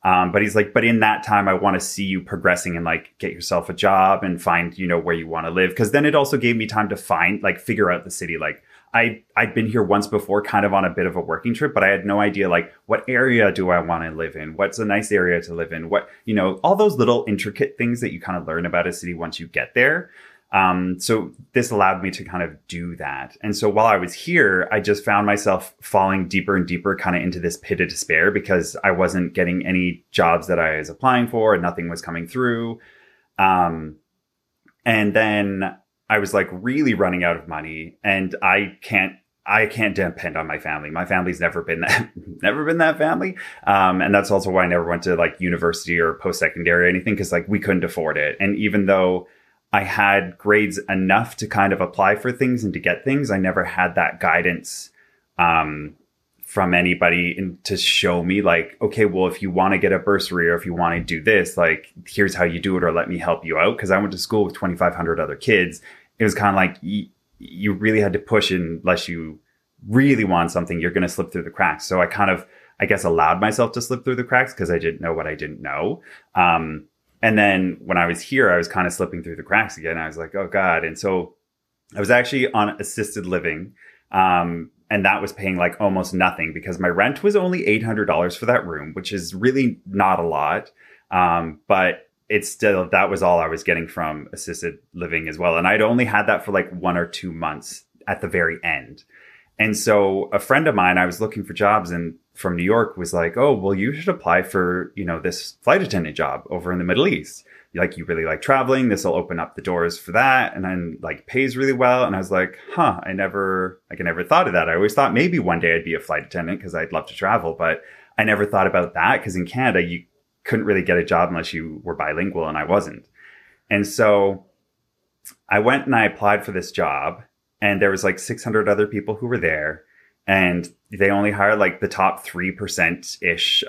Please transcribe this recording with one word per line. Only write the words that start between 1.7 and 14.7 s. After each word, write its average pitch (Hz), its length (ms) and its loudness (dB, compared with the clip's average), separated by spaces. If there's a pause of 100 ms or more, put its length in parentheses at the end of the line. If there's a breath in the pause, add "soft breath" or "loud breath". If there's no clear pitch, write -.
see - 260 -6
you 95 160 -2
progressing 87 540 -2
and, 85 100 -6
like, 80 340 -4
get 98 140 -8
yourself 85 360 -4
a 92 40 -8
job 95 500 4
and 90 180 -4
find, 85 360 0
you 92 100 -4
know, 85 120 2
where 85 160 -2
you 82 120 -8
wanna 82 240 -6
live." 92 240 2
'Cause 107 160 0
then 143 140 2
it 151 100 2
also 143 220 2
gave 117 180 0
me 113 100 -2
time 107 240 -2
to 101 60 -4
find, 90 480 0
like, 90 160 0
figure 101 320 0
out 87 120 -2
the 92 80 -14
city. 82 260 -8
Like, 76 260 -8 (300 soft breath)
I, 117 300 0 (140)
I'd 110 160 0
been 110 140 0
here 110 160 0
once 101 240 2
before, 101 340 0
kind 101 240 0
of 98 80 2
on 95 100 2
a 90 60 0
bit 90 160 -2
of 90 100 -4
a 90 60 -2
working 82 320 -4
trip, 143 200 -2
but - 80 2
I 95 60 4
had 98 180 2
no 101 140 0
idea, 98 300 0
like, 87 240 0 (140)
what 107 200 0
area 120 420 4
do 90 200 0
I 87 100 4
wanna 82 320 -4
live 78 240 -8
in? 80 220 -12
What's 98 220 -2